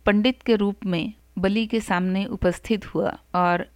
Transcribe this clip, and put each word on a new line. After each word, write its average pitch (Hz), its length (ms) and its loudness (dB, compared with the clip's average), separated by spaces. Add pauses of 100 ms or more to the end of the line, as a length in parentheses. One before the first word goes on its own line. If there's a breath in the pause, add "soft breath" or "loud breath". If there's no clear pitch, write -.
पंडित 214 360 2
के 226 140 2
रूप 202 300 -2
में 180 260 -2 (260)
बलि 202 280 0
के 226 140 -2
सामने 185 440 -2
उपस्थित 196 680 -2
हुआ - 240 -2 (160)
और 175 420 0